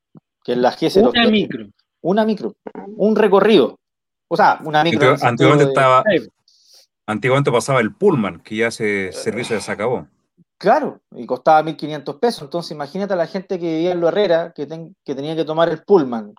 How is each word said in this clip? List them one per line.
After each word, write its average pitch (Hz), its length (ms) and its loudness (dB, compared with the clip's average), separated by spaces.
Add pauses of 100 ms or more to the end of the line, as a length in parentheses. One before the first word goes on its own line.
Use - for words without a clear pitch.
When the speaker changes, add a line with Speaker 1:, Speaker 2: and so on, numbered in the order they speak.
(420)
Speaker 1:
que 120 100 -4
es 123 60 -2
la 120 140 2
G 160 180 -2
cero 220 220 4
tres. 233 120 2
Speaker 2:
Una 220 60 2
micro. 135 360 -2 (360)
Speaker 1:
Una 202 220 0
micro, 208 300 -4 (420)
un 208 200 0
recorrido. 196 640 4 (500)
O 170 80 -4
sea, 180 280 4
una 151 180 0
micro 156 180 0
en 135 60 2
el 131 60 4
Speaker 3:
Antigua-, 135 160 0
Speaker 1:
sentido 131 240 2
Speaker 3:
antiguamente 147 120 4
Speaker 1:
de 139 60 2
Speaker 3:
estaba, 131 400 4
Speaker 2:
Sí. 139 180 0 (800)
Speaker 3:
antiguamente 127 460 0
pasaba 123 280 2
el 104 140 -2
Pullman, 110 480 0
que 107 140 -12
ya 113 120 0
ese 101 400 -4
Speaker 1:
Eh, 87 40 -12
Speaker 3:
servicio 117 440 -6
ya 98 60 -6
se 104 100 -8
acabó. 101 360 -4 (480)
Speaker 1:
Claro, 220 440 0 (120)
y 120 140 -14
costaba 156 360 2
mil 156 140 -6
quinientos 151 400 -10
pesos. 233 260 -4
Entonces, 165 300 -8
imagínate 185 400 -8
a 185 40 -2
la 165 100 -2
gente 185 320 -8
que 170 80 -6
vivía 165 260 -2
en 175 80 -4
Lo 170 80 2
Herrera, 170 460 0
que 147 120 -10
ten-, 160 280 -16 (100)
que 147 100 -8
tenía 147 200 -8
que 160 100 -2
tomar 160 240 0
el 160 140 -6
Pullman, 120 560 2